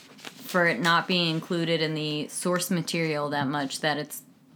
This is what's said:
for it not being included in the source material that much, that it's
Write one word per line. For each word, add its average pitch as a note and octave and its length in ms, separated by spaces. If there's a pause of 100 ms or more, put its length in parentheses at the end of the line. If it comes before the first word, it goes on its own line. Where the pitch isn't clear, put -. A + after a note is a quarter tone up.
(200)
for - 460
it E3 140
not E3+ 280
being F3 260
included E3 460
in D#3 140
the D3+ 340
source F3+ 420
material D#3+ 600
that C#3+ 160
much, C#3+ 340
that D3+ 160
it's D3+ 260 (340)